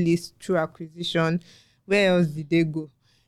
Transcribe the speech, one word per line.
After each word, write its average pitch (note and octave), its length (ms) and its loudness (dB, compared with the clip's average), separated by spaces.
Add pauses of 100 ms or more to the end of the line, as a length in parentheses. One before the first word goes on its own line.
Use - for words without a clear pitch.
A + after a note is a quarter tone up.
East E3+ 320 0
through F#3 180 -2
acquisition. E3 840 -2 (420)
Where F#3+ 320 2
else F3 100 4
did D3+ 220 -8
they E3 140 4
go? D#3 260 -4 (380)